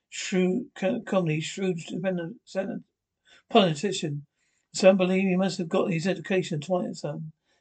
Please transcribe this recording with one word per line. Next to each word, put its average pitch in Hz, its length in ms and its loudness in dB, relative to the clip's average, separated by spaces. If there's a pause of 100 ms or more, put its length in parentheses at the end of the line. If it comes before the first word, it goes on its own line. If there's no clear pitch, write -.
shrewd, 185 680 0
co-, - 280 -2
commonly 160 380 0
shrewd 185 400 -4
senator, 175 520 -4 (120)
senator, 190 360 -6 (680)
politician. 160 760 2 (480)
Some 196 220 8
believe 190 320 2
he 180 80 2
must 185 220 0
have 170 100 -4
got 190 240 0
his 165 140 -2
education 180 540 -2
twice. 180 420 -4
Son. 160 300 -10 (280)